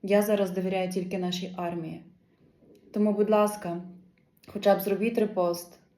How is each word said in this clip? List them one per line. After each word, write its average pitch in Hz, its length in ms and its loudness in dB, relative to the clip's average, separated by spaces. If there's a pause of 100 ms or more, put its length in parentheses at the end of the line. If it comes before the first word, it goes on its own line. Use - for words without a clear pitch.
Я 202 180 4
зараз 202 300 2
довіряю 185 380 -2
тільки 185 280 -4
нашій 180 400 -4
армії. 170 440 -8 (920)
Тому, 208 220 2
будь 208 160 2
ласка, 208 520 0 (680)
хоча 202 280 4
б 196 60 -4
зробіть 208 360 0
репост 175 600 -2 (180)